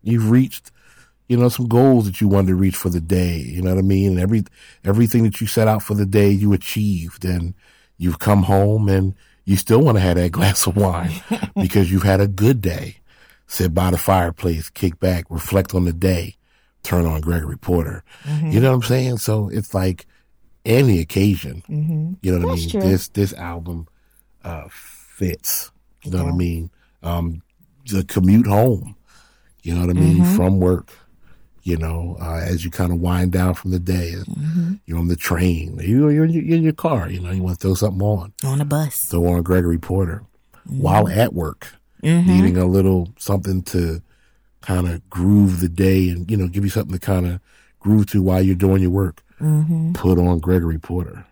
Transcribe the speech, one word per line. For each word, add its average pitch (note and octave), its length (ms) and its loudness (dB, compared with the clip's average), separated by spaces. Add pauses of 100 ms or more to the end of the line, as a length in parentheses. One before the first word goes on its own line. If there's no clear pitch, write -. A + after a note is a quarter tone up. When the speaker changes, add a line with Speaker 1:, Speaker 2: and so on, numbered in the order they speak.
Speaker 1:
You've A2 280 2
reached, B2+ 400 2 (580)
you B2 80 2
know, B2 120 4
some B2 180 -2
goals A#2+ 400 6
that F#2 140 -6
you G#2 80 4
wanted F#2+ 200 4
to F#2 60 2
reach F#2 220 2
for F#2 140 -4
the F2 100 -2
day. F2 380 0
You D2+ 240 -8
know F#2 120 0
what F#2 40 2
I G2 80 2
mean? G2 260 2
And F2+ 80 0
every, G2+ 240 0 (400)
everything A2+ 400 2
that G#2 160 -2
you A2 60 -4
set A2 220 0
out G#2+ 140 0
for - 120 -4
the G#2 120 0
day, G2+ 240 4
you G2+ 220 2
achieved. F#2 720 -4
And F2 300 -4 (420)
you've F2 220 -2
come G2+ 260 2
home G2+ 440 2
and F#2+ 260 0 (300)
you F#2+ 120 2
still A2+ 240 4
wanna A#2+ 200 4
have F2+ 160 2
that F2 160 0
<laughs> - 0 -
glass F#2 340 0
of F#2+ 100 -2
wine F2 360 0 (240)
Speaker 2:
<laughs> - 200 -10
Speaker 1:
because F#2+ 340 0
you've F#2 120 2
had G2 180 4
a G2+ 80 2
good G#2 320 2
day. - 380 -6 (480)
Sit F2+ 280 -2
by F#2 160 2
the F2 80 0
fireplace, E2+ 720 0
kick F2 300 -4
back, F2+ 280 -2
reflect F2+ 460 -4
on F2+ 100 2
the E2+ 80 0
day, F2 440 -2 (460)
turn F2 220 0
on D#2+ 160 -2
Gregory D#2+ 380 -4
Porter. F2 440 -2 (220)
Speaker 2:
Mm-hmm. D3+ 260 -4
Speaker 1:
You A2+ 100 2
know C3 100 4
what B2+ 60 2
I'm A2+ 120 -4
saying? B2+ 300 -2
So G#2+ 320 -2
it's - 240 -8
like F#2 320 -2 (580)
any A#2 340 4
occasion. F2 680 -2
Speaker 2:
Mm-hmm. D#3 440 -4 (100)
Speaker 1:
You F#2 160 -2
know F2 80 0
what E2+ 100 -2
Speaker 2:
That's E2 60 -4
Speaker 1:
I - 20 -6
mean? E2 60 -6
Speaker 2:
true. F#2+ 200 0
Speaker 1:
This, F#2 180 0
this G2+ 260 -2
album, E2+ 520 -12 (580)
uh, D#2+ 260 -12
fits. - 1000 -10 (320)
You - 80 -12
Speaker 2:
It F2+ 60 -6
Speaker 1:
know F2+ 80 0
what E2+ 40 -2
I - 40 -2
Speaker 2:
does. F2 60 -2
Speaker 1:
mean? E2+ 320 -4 (320)
Um, E2+ 400 -6 (480)
the F#2+ 140 -2
commute G2+ 420 4
home, G#2+ 500 0 (680)
you E2+ 120 -6
know F2 120 0
what F2 40 0
I F2 100 0
mean? E2 220 4
Speaker 2:
Mm-hmm. F3 140 2
Speaker 1:
From F#2 220 2
work, F2+ 320 0 (720)
you F2 120 -2
know, E2 440 -6
uh, E2 220 -8
as F2 220 -4
you E2+ 60 -6
kinda F2 240 -2
wind F2+ 380 0
down F2+ 220 0
from F#2 180 -6
the F#2 60 -2
day, F2 380 -4
Speaker 2:
Mm-hmm. E3 580 -4 (120)
Speaker 1:
you're E2 120 -6
on E2+ 100 -2
the F2 80 0
train, E2+ 680 -2
you're, B2+ 280 2
you're, D3+ 140 2
you're E3 320 0
in E3 60 2
your D#3+ 100 2
car, B2 380 -4
you F#2 100 -8
know, F2 100 -8
you F#2 120 -4
wanna F2+ 140 -4
throw F#2+ 180 0
something F#2+ 280 -2
on. G#2 300 -2 (100)
Speaker 2:
On C3+ 180 -2
a D3 40 -2
bus. D3 400 -4
Speaker 1:
Throw E2+ 220 0
on F2 160 2
Gregory F2 360 0
Porter F#2 440 -4 (440)
Speaker 2:
Mm-hmm. C3+ 140 -8
Speaker 1:
while G#2 280 4
at G#2+ 260 0
work, D#2+ 340 -8 (340)
Speaker 2:
Mm-hmm. E3+ 280 4
Speaker 1:
needing F2+ 280 4
a F2+ 80 2
little F#2 520 2
something F#2+ 440 -2
to E2+ 400 -4 (640)
kinda F2+ 420 -2
groove F#2+ 520 2
the F2+ 100 -2
day F#2+ 400 2
and, F2 200 -8
you A2 60 0
know, F#2 120 -2
give G2 160 -4
you F#2+ 60 -2
something F#2 280 -4
to - 80 -12
kinda F2+ 340 -2 (400)
groove G#2 300 2
to G2+ 120 0
while F#2 200 2
you're F#2+ 120 2
doing F#2+ 280 2
your F2+ 80 0
work. F#2 320 -4 (180)
Speaker 2:
Mm-hmm. D3+ 520 0
Speaker 1:
Put F2 260 2
on F2 200 2
Gregory E2 400 0
Porter. F2+ 540 -8